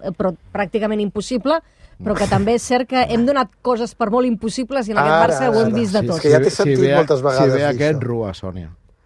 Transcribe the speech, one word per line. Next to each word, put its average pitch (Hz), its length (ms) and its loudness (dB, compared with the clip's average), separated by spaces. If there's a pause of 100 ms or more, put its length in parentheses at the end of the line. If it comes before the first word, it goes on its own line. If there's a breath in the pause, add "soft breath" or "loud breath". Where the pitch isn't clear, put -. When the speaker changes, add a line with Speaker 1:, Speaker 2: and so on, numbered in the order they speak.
Speaker 1:
eh, 190 140 -6
però 185 180 -2 (160)
pràcticament 208 480 -4
impossible, 240 600 -2 (440 soft breath)
però 208 120 -2
que 202 120 -2
també 202 280 2
és 233 80 -2
cert 247 260 0
que 254 180 0
hem 233 160 0
donat 262 260 0 (120)
coses 240 320 -2
per 220 160 -2
molt 247 160 2
impossibles 233 640 -4
i 220 60 -6
en - 40 -2
aquest 147 160 2
Speaker 2:
Ara, 330 140 4
Speaker 1:
Barça 262 280 0
ho 220 60 4
hem 226 60 2
Speaker 2:
ara. 220 80 0
Speaker 1:
vist 208 180 -2
de 214 60 2
Speaker 2:
Sí, 120 80 0
Speaker 1:
tot. - 80 -2
Speaker 2:
és 156 80 -4
que 147 80 4
ja 151 80 6
t'he 139 100 4
Speaker 3:
Si, - 60 0
Speaker 2:
sentit 143 220 2
Speaker 3:
si 127 100 2
ve, 143 80 2
Speaker 2:
moltes 147 260 2
vegades 135 220 2
Speaker 3:
si 135 80 4
ve 135 60 2
Speaker 2:
dir 147 80 0
Speaker 3:
aquest, 147 340 0
Speaker 2:
això. 117 80 -4
Speaker 3:
rua, 113 260 -4
Sònia. 90 360 -12 (360)